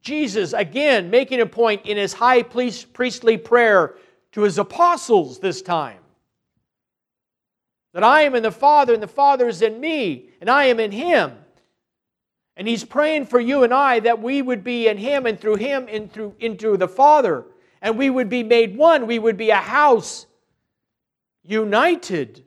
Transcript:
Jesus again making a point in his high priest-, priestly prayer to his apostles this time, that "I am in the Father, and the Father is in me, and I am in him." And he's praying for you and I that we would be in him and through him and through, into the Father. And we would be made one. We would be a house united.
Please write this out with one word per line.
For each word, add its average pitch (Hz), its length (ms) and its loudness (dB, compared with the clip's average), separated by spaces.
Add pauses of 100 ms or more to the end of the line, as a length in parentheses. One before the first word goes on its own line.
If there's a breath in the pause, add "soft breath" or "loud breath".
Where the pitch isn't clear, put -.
Jesus 220 500 -4
again 208 580 -2
making 254 300 0
a 226 60 2
point 214 400 -2
in 208 100 -6
his 202 180 -4
high 247 300 2
priest-, 240 480 -8
priestly 233 460 -2
prayer 220 580 2 (380 soft breath)
to 208 80 -4
his 202 160 0
apostles 214 840 0
this 185 220 -6
time, 143 420 -6 (1900)
that 180 100 -2
"I 285 200 6
am 269 120 0
in 226 80 -2
the 220 80 -2
Father, 285 420 2
and 214 80 0
the 202 60 -10
Father 277 400 2
is 190 140 -4
in 220 180 -2
me, 254 500 -6 (120)
and 185 80 -4
I 277 160 2
am 240 140 2
in 214 120 -4
him." 208 540 -2 (1120)
And 196 100 -8
he's 233 160 -4
praying 302 440 -2
for 247 120 0
you 254 240 0
and 240 100 2
I 262 280 2
that 226 180 0
we 262 220 -4
would 247 220 -4
be 240 240 -2
in 208 100 0
him 262 280 -4
and 220 140 -4
through 214 160 -2
him 254 340 -6
and 214 220 -10
through, 208 280 -14
into 214 360 -2
the 185 120 -2
Father. 254 580 2 (340 soft breath)
And 220 200 -4
we 269 100 2
would 254 200 -2
be 247 120 -4
made 226 340 2
one. 302 300 4
We 233 140 -4
would 220 180 0
be 214 140 0
a 202 60 4
house 247 680 0 (1160)
united. 214 1040 -2